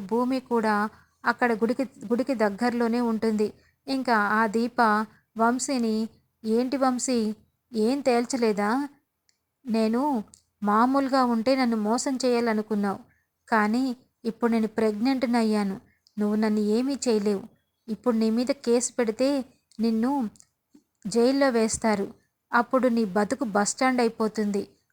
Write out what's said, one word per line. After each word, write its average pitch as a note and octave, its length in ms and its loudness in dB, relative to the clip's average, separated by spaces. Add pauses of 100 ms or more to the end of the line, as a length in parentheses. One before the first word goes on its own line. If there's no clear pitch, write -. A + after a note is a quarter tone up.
భూమి B3 340 0
కూడా A3 360 0 (480)
అక్కడ A#3+ 280 0
గుడికి, A#3 320 -2 (200)
గుడికి A#3+ 300 -2
దగ్గరలోనే A#3 680 0
ఉంటుంది. A3 480 0 (380)
ఇంకా C4 300 -2 (140)
ఆ G#3+ 160 2
దీప A3+ 340 -2 (560)
వంశీని, A#3 600 0 (480)
"ఏంటి A#3+ 320 0
వంశీ, B3+ 420 0 (540)
ఏం A3+ 280 0
తేల్చలేదా? A#3 720 0 (920)
నేను A3+ 380 0 (600)
మామూలుగా B3+ 640 2
ఉంటే A#3+ 320 0
నన్ను A#3 240 0
మోసం A#3+ 360 0
చేయాలనుకున్నావు, A3 840 0 (480)
కానీ A3 360 2 (400)
ఇప్పుడు A#3 280 -2
నేను A3 160 0
ప్రెగ్నెంట్‌నయ్యాను. A3 1080 0 (400)
నువ్వు G#3 200 0
నన్ను G#3+ 340 0
ఏమీ B3+ 240 0
చేయలేవు. G#3 480 0 (460)
ఇప్పుడు A3+ 280 -2
నీ A3 140 2
మీద A#3+ 280 -2
కేసు A#3+ 340 0
పెడితే A#3+ 360 0 (500)
నిన్ను A3+ 340 0 (920)
జైల్లో C4 460 2
వేస్తారు. A3 560 0 (460)
అప్పుడు A#3+ 360 2
నీ A#3 160 2
బతుకు G#3 400 -2
బస్ G3+ 280 0
స్టాండ్ C4 280 0
అయిపోతుంది. G#3+ 640 -2 (300)